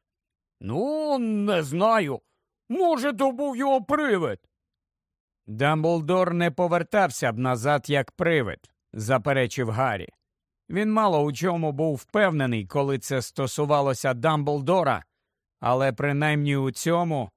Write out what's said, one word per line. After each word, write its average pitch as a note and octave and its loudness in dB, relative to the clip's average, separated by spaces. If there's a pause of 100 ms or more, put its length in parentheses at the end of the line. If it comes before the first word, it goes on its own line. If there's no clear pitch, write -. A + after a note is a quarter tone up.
(600)
«Ну, C4+ -2
не G#3 0
знаю. E3+ 0 (480)
Може, D4 0
то C4 0
був C4+ -4
його C4 2
привид». G3+ 0 (1080)
«Дамблдор D#3 0
не E3+ 2
повертався E3+ 0
б G#2+ -6
назад B2+ 0
як C#3 0
привид», D3+ -2 (220)
заперечив B2 0
Гаррі. G#2+ -2 (600)
Він G#3+ -2
мало G3+ 4
у D3 0
чому E3 -2
був D3+ 0
впевнений, C#3 0
коли C#3 -2
це C3 -4
стосувалося C#3 0
Дамблдора, D3 0 (560)
але C3 2
принаймні C#3+ 0
у C3+ 0
цьому D#3+ -2